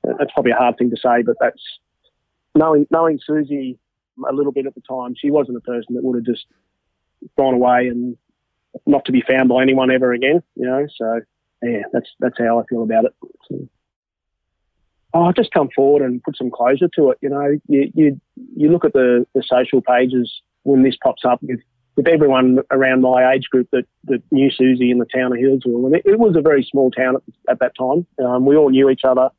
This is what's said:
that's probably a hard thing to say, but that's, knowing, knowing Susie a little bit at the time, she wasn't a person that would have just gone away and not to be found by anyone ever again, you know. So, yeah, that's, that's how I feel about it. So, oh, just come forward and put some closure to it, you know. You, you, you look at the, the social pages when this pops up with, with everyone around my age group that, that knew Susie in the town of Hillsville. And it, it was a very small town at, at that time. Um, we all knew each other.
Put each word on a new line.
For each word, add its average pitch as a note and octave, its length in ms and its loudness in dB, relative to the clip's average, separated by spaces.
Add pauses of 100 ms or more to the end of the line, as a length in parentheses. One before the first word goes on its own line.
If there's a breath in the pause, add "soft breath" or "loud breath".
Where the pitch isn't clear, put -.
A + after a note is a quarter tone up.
that's C#3 300 -4
probably B2 200 0
a G#2+ 40 0
hard A#2+ 220 0
thing B2 120 0
to A#2 60 -6
say, A#2+ 260 0
but A2+ 160 -2
that's, A#2+ 240 -4 (920)
knowing, D3+ 360 2
knowing E3 360 0
Susie C#3+ 520 -6 (500)
a C3 40 -4
little C#3+ 200 -2
bit C3+ 140 -4
at C3 80 -12
the - 60 -20
time, B2+ 380 -10
she C#3+ 120 -4
wasn't B2+ 280 -2
a - 20 -10
person A#2+ 340 -8
that A#2+ 100 -6
would B2+ 120 -2
have A#2 80 -6
just A#2 220 -6 (880)
gone C3+ 180 0
away B2 340 2
and A#2+ 280 -8 (720)
not C#3+ 180 0
to C3 80 -4
be B2 160 2
found C3 220 2
by B2+ 100 2
anyone C3 300 2
ever B2+ 240 0
again, C#3 280 0 (140)
you B2+ 100 -6
know. C3+ 200 -2 (100)
So, A2+ 240 -4 (420)
yeah, A#2 200 -6 (100)
that's, - 160 -6 (100)
that's B2 200 -4
how A#2 200 0
I A2+ 100 -4
feel A#2 140 -6
about A2+ 220 0
it. - 100 -4 (340)
So, - 200 -12 (1500)
oh, E3+ 180 2
just - 200 -2
come C#3+ 240 0
forward C#3 260 4
and B2 200 -4
put - 140 -10
some B2 140 -6
closure C3 460 0
to C#3+ 140 4
it, - 100 -4
you C#3+ 80 -6
know. C#3+ 300 -2 (100)
You, C#3 260 0
you, D3 260 2 (360)
you D3+ 160 2
look E3+ 120 0
at D3+ 100 0
the, B2 400 2
the B2+ 120 -2
social B2+ 340 0
pages B2 520 -2 (320)
when C3+ 180 4
this C3 200 2
pops - 220 -2
up B2 180 0
with, B2+ 180 -8 (340)
with C#3+ 140 0
everyone C3 500 4 (120)
around C3 320 2
my B2+ 300 4
age C3+ 180 -2
group B2 200 0
that, B2+ 140 -2 (200)
that B2+ 260 -4
knew C3+ 200 2
Susie B2+ 400 2
in B2 80 0
the A#2 80 -2
town B2+ 260 -4
of A#2 60 -4
Hillsville. B2+ 480 0
And D3 80 2
it, - 100 0
it G3+ 140 4
was G#3+ 180 2
a D#3 40 4
very C#3+ 280 2
small C3+ 220 0
town B2+ 260 -2
at, - 60 -6 (280)
at B2+ 100 -2
that B2 180 -2
time. C#3+ 280 -2 (180)
Um, B2+ 220 0
we C#3+ 100 4
all D3 140 4
knew C3+ 180 4
each C3 160 0
other. C3 240 2 (100)